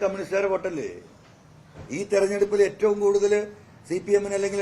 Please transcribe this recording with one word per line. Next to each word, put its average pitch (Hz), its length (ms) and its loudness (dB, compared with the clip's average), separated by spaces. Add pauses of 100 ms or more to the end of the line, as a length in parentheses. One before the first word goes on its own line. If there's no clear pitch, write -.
കമ്മ്യൂണിസ്റ്റുകാരുടെ 196 500 -2
വോട്ടല്ലേ? 175 360 -4 (1080)
ഈ 180 40 -6 (100)
തെരഞ്ഞെടുപ്പിൽ 202 580 2
ഏറ്റവും 208 360 0
കൂടുതൽ 202 280 4 (560)
സി 175 160 -2
പി 202 140 0
എമ്മിന് 202 200 -2
അല്ലെങ്കിൽ 196 240 -2